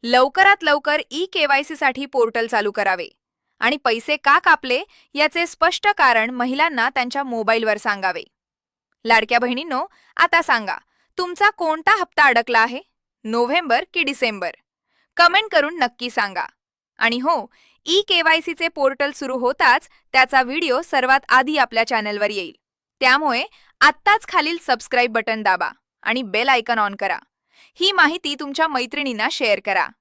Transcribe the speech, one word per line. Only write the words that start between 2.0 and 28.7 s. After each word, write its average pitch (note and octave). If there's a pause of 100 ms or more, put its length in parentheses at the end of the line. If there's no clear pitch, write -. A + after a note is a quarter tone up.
पोर्टल A#3
चालू G#3+
करावे F#3+ (520)
आणि B3+
पैसे A#3+
का D4
कापले, D4+ (300)
याचे D#4
स्पष्ट F4
कारण B3
महिलांना B3+
त्यांच्या C4+
मोबाईलवर A3+
सांगावे. F#3+ (840)
लाडक्या A3+
बहिणींनो, C4 (320)
आता E4+
सांगा, A3+ (400)
तुमचा F4+
कोणता E4
हप्ता F4
अडकला A#3
आहे, A#3+ (420)
नोव्हेंबर A#3+ (100)
की E4+
डिसेंबर? A3 (680)
कमेंट F#4
करून D#4+
नक्की B3
सांगा. G3 (520)
आणि A#3
हो, C4+ (340)
ई F4+
केवायसी E4
चे E4
पोर्टल C#4+
सुरू C4+
होताच B3+ (220)
त्याचा C4
व्हिडिओ C4+
सर्वात C4+ (100)
आधी C4+
आपल्या A#3
चॅनलवर G#3
येईल, F#3+ (440)
त्यामुळे C4 (380)
आत्ताच G4+
खालील E4+
सबस्क्राईब B3
बटन A3
दाबा F#3 (340)
आणि A#3+
बेल G#3+
आयकॉन A#3+
ऑन G3+
करा. G3 (560)
ही F#4+
माहिती D#4+
तुमच्या D4+
मैत्रिणींना B3+